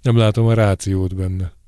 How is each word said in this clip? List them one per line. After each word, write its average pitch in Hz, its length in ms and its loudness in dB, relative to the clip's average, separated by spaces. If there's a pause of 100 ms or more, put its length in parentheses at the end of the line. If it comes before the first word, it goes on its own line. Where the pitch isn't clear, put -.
nem 117 140 2
látom 113 300 2
a 113 80 2
rációt 95 600 0
benne. 92 360 -6 (160)